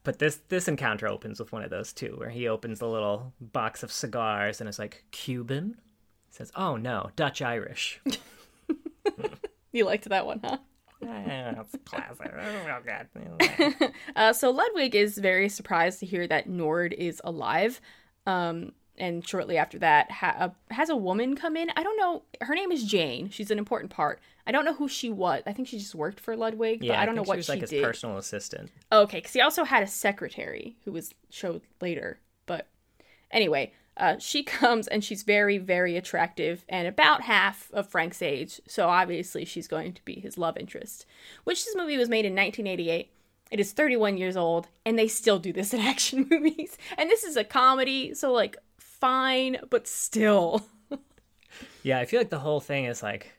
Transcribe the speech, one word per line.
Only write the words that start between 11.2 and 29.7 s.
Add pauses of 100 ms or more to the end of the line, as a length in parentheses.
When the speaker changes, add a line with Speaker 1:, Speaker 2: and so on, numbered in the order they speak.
Speaker 1:
it's
a
classic.
It's
real
good.
Speaker 2:
<laughs>
Uh,
so
Ludwig
is
very
surprised
to
hear
that
Nord
is
alive. (460)
Um, (260)
and
shortly
after
that,
ha-,
uh, (260)
has
a
woman
come
in.
I
don't
know. (180)
Her
name
is
Jane.
She's
an
important
part. (260)
I
don't
know
who
she
was.
I
think
she
just
worked
for
Ludwig,
but
Speaker 1:
Yeah,
Speaker 2:
I
don't
Speaker 1:
I
Speaker 2:
know
Speaker 1:
think
Speaker 2:
what
Speaker 1:
she
was,
Speaker 2:
she
Speaker 1:
like,
his
Speaker 2:
did.
Speaker 1:
personal
assistant. (200)
Speaker 2:
Okay,
'cause
he
also
had